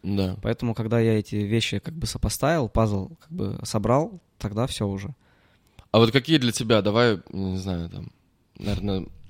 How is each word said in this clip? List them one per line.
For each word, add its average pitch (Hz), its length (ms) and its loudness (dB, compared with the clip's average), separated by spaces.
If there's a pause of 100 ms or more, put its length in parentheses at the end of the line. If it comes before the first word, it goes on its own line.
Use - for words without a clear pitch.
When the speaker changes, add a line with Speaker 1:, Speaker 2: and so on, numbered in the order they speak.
Speaker 1:
Да. 98 380 0
Speaker 2:
Поэтому, 113 320 -2
когда 113 280 0
я 110 180 4
эти - 160 -6
вещи 104 440 0
как 160 160 -10
бы 147 120 -4
сопоставил, 135 640 0
пазл 104 400 0 (100)
как - 120 -20
бы 104 320 -6
собрал, 135 580 0 (180)
тогда 110 280 -2
всё - 200 -4
уже. 98 220 -6 (840)
Speaker 1:
А 110 80 6
вот 113 120 6
какие 139 260 2
для 123 160 2
тебя, 113 280 2
давай, 104 380 4 (140)
не 95 240 -4
знаю, 90 320 -6
там, 92 220 -12 (460)
наверное, 95 480 -4 (240)